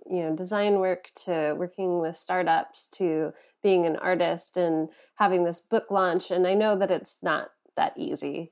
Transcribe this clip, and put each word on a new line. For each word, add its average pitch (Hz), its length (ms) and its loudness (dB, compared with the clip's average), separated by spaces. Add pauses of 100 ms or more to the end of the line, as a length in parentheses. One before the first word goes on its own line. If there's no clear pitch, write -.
(100)
you 180 120 -2
know, 160 120 -2
design 202 460 0
work 185 300 -2 (140)
to 156 320 0
working 175 440 -2
with 165 160 -4
startups 170 720 -2
to 160 440 -2 (300)
being 185 240 4
an 160 100 0
artist 170 600 -2
and 160 320 2 (260)
having 185 300 2
this 175 160 -2
book - 300 -2
launch. 185 420 0
And 180 140 2
I 185 80 2
know 214 220 4
that 190 140 0
it's - 320 -4
not - 280 -2 (260)
that - 200 0
easy. 147 560 -6